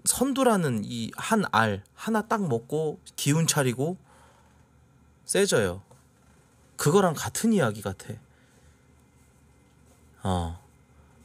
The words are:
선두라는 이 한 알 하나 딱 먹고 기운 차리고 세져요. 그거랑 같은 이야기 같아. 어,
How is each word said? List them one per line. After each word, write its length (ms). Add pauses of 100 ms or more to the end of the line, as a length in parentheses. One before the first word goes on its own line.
선두라는 800
이 320
한 360
알 320 (100)
하나 300
딱 240
먹고 520 (160)
기운 300
차리고 520 (1300)
세져요. 580 (920)
그거랑 380
같은 400
이야기 300
같아. 320 (2000)
어, 360 (640)